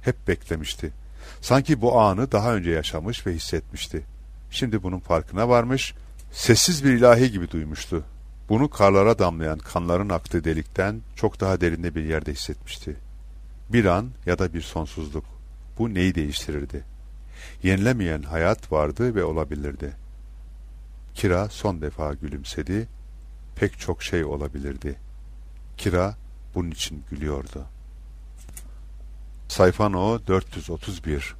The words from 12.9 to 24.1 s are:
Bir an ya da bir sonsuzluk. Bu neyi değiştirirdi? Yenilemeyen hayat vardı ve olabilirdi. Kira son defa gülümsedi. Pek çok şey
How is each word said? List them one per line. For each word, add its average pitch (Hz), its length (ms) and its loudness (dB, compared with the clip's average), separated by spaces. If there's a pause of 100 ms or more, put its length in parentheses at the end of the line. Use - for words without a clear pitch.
Bir 113 160 6
an 107 240 4 (160)
ya 90 140 2
da 90 140 0
bir 82 80 -4
sonsuzluk. 78 640 -6 (520)
Bu 113 160 0
neyi 92 220 4
değiştirirdi? 73 680 -4 (800)
Yenilemeyen 95 580 4
hayat 82 500 0
vardı 78 440 2
ve 95 80 2
olabilirdi. 73 720 -2 (1200)
Kira 98 340 2
son 92 320 -2
defa 76 320 -4
gülümsedi. 76 720 -4 (680)
Pek - 240 0
çok - 240 -4
şey 85 220 0